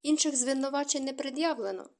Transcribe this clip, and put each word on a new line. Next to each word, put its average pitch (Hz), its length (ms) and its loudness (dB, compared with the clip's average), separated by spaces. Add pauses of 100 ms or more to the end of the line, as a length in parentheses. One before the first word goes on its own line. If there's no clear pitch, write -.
інших 302 340 4
звинувачень 269 680 0
не 269 100 -4
пред'явлено? 269 760 -2 (100)